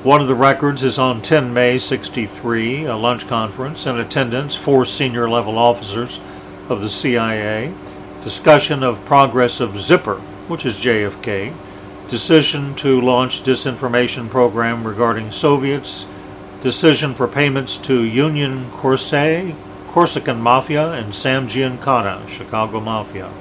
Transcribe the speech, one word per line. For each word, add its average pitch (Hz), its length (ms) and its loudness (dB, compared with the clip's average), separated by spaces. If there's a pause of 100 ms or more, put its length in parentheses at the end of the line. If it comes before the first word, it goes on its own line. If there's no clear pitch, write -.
One 143 160 6
of 139 80 0
the 131 80 4
records 135 480 2
is 131 160 0
on 127 220 2
ten 131 320 2
May 123 240 4
sixty-three, 117 1040 -4
a 123 140 -4
lunch 117 320 0
conference, 123 560 -4
in 127 120 -2
attendance, 127 600 -2
four 131 260 4
senior 120 460 -2
level 113 280 0
officers 117 640 0 (480)
of 110 140 -2
the 107 80 -4
C 123 260 0
I 113 200 0
A, 107 380 -4 (480)
discussion 143 640 4
of 117 220 0
progress 127 560 4
of 104 180 -4
Zipper, 113 360 2 (340)
which 165 160 -6
is 113 120 -2
J 110 280 2
F 98 160 -8
K, 104 320 -4 (560)
decision 143 680 2
to 135 260 4
launch 123 420 2
disinformation 123 840 0
program 117 560 2
regarding 110 460 0
Soviets, 139 760 0 (560)
decision 135 520 2
for 120 140 0
payments 139 500 0
to 127 260 2
Union 131 680 0
Corse-, 156 840 0 (340)
Corsican 143 520 2
Mafia 135 520 2
and 110 240 -8
Sam 131 320 0
Giancana, 117 800 0
Chicago 110 520 -4
Mafia. 101 600 -6